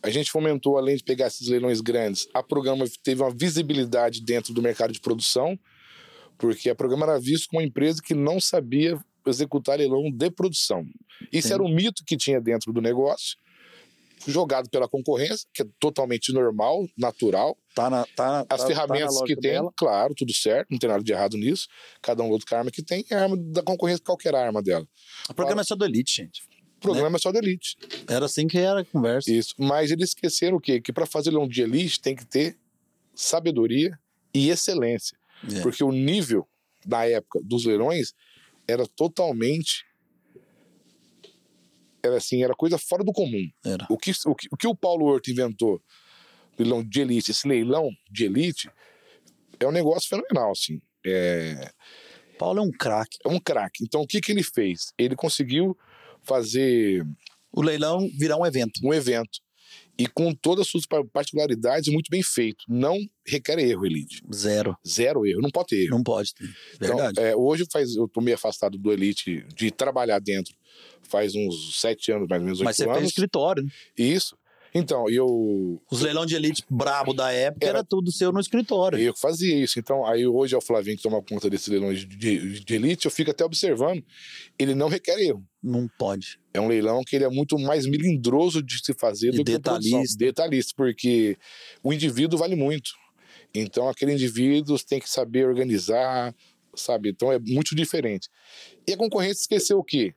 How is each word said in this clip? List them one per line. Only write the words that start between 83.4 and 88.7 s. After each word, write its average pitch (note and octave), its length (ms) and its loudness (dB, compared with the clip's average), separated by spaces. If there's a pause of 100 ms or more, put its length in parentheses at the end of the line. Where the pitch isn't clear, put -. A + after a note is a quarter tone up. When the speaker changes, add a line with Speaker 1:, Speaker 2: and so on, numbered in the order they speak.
Speaker 1:
observando. D#3+ 580 0 (540)
Ele C3+ 160 2
não C#3 140 2
requer F#3 340 -2
erro. A2 240 0 (160)
Speaker 2:
Não A#2+ 260 -2
pode. G2 520 -4 (120)
Speaker 1:
É F#2+ 80 -2
um G#2+ 80 2
leilão A2+ 380 2
que - 100 -4
ele C#3 80 4
é C3 60 4
muito C#3+ 300 0
mais C#3 260 0
melindroso D3+ 800 2
de - 200 -8